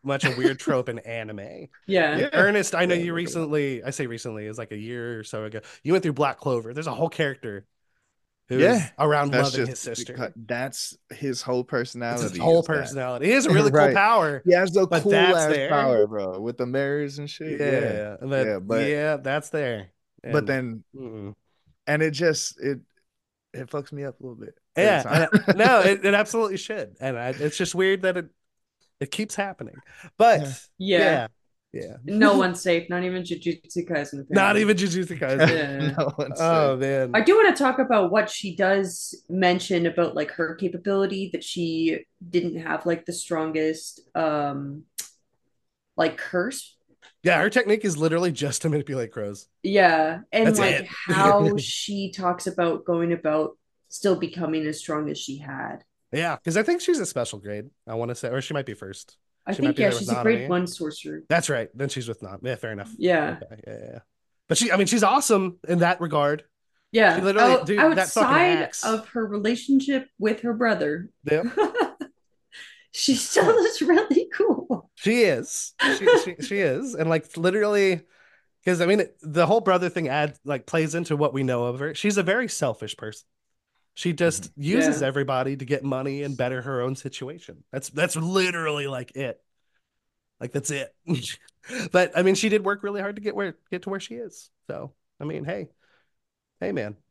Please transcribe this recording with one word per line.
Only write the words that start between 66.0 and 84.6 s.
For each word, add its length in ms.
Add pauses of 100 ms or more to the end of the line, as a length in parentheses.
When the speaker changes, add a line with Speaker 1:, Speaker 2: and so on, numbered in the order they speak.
Speaker 1:
regard. 420 (480)
Speaker 2:
Yeah. 240
Speaker 1:
She 60
literally, 320
Speaker 2:
Out-, 120
Speaker 1:
dude, 140
that 300
fucking 140
Speaker 2:
outside 360
Speaker 1:
axe. 260
Speaker 2:
of 240
her 160
relationship 800 (120)
with 220
her 120
brother. 560 (200)
Speaker 1:
Yep. 160 (120)
Speaker 2:
<laughs> 400 (920)
She 240
still 340 (160)
is 160
really 520
cool. 640
Speaker 1:
She 280
is. 500 (240)
She, 100 (160)
she, 120
Speaker 2:
<laughs> 60
Speaker 1:
she 180
is. 360
And, 140
like, 280
literally, 640 (640)
'cause, 160
I 60
mean, 140
it, 200
the 240
whole 160
brother 280
thing 180
add, 360
like, 220
plays 300
into 200
what 180
we 100
know 220
of 140
her. 140
She's 240
a 60
very 240
selfish 500
person. 280 (680)
She 200
just 400
Speaker 3:
Mm-hmm. 100